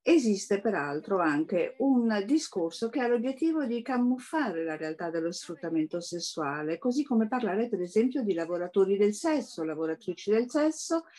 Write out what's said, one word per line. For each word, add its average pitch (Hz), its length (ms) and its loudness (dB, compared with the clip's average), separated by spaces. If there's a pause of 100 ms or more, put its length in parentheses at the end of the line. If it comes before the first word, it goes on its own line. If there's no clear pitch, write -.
Esiste 220 580 4
peraltro 165 600 -2
anche 160 580 2
un 233 480 2
discorso 226 640 -2
che 277 100 -4
ha 240 80 0
l'obiettivo 269 580 0
di 233 160 -2
camuffare 247 840 0
la 156 100 -2
realtà 160 340 -6
dello 165 220 -2
sfruttamento 165 720 -4
sessuale, 156 760 -6
così 254 280 0
come 220 240 2
parlare 233 400 0
per 190 100 -2
esempio 233 440 0
di 196 100 0
lavoratori 180 640 2
del 208 160 4
sesso, 269 500 -2
lavoratrici 160 680 -4
del 233 180 2
sesso, 311 560 0 (140)